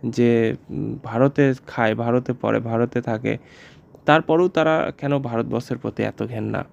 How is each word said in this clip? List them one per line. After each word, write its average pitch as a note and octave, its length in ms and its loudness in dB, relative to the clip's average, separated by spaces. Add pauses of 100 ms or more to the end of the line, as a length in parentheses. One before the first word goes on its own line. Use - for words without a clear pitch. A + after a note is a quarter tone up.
যে, A#2 500 2 (140)
উম, G#2+ 340 -6
ভারতে C3 500 2 (140)
খায়, A2 280 0
ভারতে A#2+ 380 0
পড়ে, A2 260 0
ভারতে A#2 420 -2
থাকে, A2+ 360 -4 (680)
তারপরেও D#3+ 420 4
তারা D#3+ 500 0
কেন C#3+ 220 -2
ভারতবর্ষের A#2+ 580 -4
প্রতি A2 260 -4
এত G#2+ 200 -4
ঘেন্না? G#2+ 500 -6